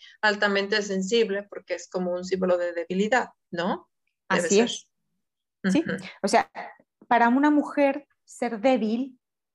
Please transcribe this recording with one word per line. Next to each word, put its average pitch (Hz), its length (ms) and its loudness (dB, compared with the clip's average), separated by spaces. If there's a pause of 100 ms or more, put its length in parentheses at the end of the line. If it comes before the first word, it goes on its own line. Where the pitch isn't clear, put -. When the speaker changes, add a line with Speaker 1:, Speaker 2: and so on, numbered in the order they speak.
(200)
Speaker 1:
altamente 202 640 0
sensible 202 680 -2
porque - 260 -12
es - 140 -10
como 180 240 -4
un 180 100 -6
símbolo 185 360 0
de 175 160 -4
debilidad, 196 560 -2 (200)
¿no? 196 380 -4 (400)
Debe 175 160 0
Speaker 2:
Así 196 140 2
Speaker 1:
ser. 240 80 4
Speaker 2:
es. - 240 -12 (840)
Sí, 330 100 2
Speaker 1:
Ujú. 170 140 -6 (260)
Speaker 2:
o 202 60 -2
sea, - 220 2 (580)
para 233 220 4
una 285 200 4
mujer 285 560 0 (160)
ser 233 380 -8
débil 247 580 0 (360)